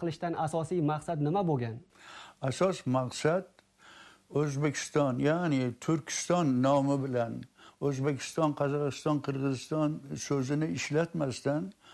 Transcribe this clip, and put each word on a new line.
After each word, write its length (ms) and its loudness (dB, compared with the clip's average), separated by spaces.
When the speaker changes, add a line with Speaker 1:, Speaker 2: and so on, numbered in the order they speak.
Speaker 1:
qilishdan 320 -4
asosiy 360 -2
maqsad 360 0
nima 200 2
bo'lgan? 280 0
Speaker 2:
Asos 440 0
maqsad 600 0
O'zbekiston, 880 0
ya'ni 540 2
Turkiston 640 0
nomi 400 4
bilan 300 -2
O'zbekiston, 720 0
Qozog'iston, 640 0
Qirg'iziston 640 -2
so'zini 400 0
ishlatmasdan 920 -2